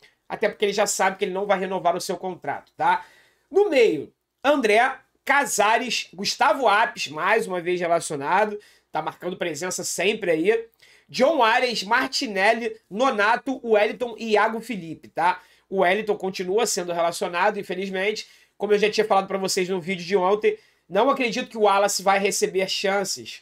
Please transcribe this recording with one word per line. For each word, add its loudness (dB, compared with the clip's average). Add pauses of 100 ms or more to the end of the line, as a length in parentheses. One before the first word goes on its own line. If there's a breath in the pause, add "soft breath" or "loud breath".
(300 soft breath)
até -2
porque -4
ele 0
já 0
sabe -2
que -4
ele -6
não -4
vai 2
renovar -2
o -6
seu -6
contrato, -10
tá? 0 (460 loud breath)
No 4
meio, 2 (300)
André, 4 (300)
Casares, 0
Gustavo 0
Apes, 2
mais 0
uma -4
vez -2
relacionado, 0 (320 soft breath)
tá -2
marcando -8
presença -6
sempre -2
aí. 2 (420 soft breath)
John 2
Arias, 2
Martinelli, 0 (100)
Nonato, 0
Wellington 2
e -2
Iago 2
Felipe, -10
tá? 0 (260 loud breath)
O -2
Wellington 2
continua -2
sendo -4
relacionado, 0
infelizmente. -4 (280 soft breath)
Como -4
eu 6
já 2
tinha 0
falado 2
pra -4
vocês -2
no -4
vídeo -6
de 0
ontem, 2 (280 loud breath)
não 2
acredito -2
que -12
o -2
Wallace 2
vai 4
receber 0
chances -4